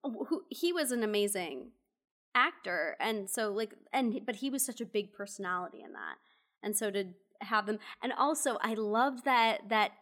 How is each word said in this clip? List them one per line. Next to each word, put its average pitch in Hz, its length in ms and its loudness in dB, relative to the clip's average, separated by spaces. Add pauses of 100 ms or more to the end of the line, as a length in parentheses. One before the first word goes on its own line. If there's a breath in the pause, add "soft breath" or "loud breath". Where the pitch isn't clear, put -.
who, 294 460 -2
he 349 240 0
was 302 200 0
an 240 100 2
amazing 202 640 0 (680)
actor, 180 640 2
and 214 280 0
so, 214 240 0
like, 214 220 -2 (180)
and, 247 320 2
but 220 120 -4
he 269 140 -4
was 262 140 0
such - 160 -6
a 226 60 -4
big 208 260 -2
personality 185 680 -6
in - 100 -16
that. 82 240 -8 (460)
And 208 140 -2
so 214 140 0
to 196 180 -2 (340)
have 208 240 0
them, 214 120 -2 (240 loud breath)
and 254 120 -2
also 285 480 2
I 226 120 0
loved 226 520 2
that, 226 420 4
that 214 340 4